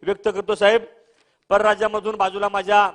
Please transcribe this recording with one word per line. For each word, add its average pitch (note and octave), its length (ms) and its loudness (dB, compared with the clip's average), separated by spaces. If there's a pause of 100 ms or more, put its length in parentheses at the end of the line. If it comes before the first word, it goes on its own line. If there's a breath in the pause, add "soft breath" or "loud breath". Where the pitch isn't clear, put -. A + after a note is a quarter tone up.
व्यक्त G3 260 -4
करतो. G3 260 -4
साहेब, A3 300 2 (640)
परराज्यामधून G#3+ 680 0
बाजूला G3 320 -2
माझ्या G3+ 460 2